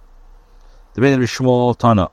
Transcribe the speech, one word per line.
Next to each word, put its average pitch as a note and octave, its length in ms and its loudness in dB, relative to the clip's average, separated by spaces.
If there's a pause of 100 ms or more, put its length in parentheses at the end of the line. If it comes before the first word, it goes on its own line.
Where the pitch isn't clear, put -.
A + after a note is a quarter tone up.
(920)
The G#2 80 -6
Beis C#3 140 2
Din B2+ 60 -2
Shmuel B2 540 -2
Tana, G#2+ 380 2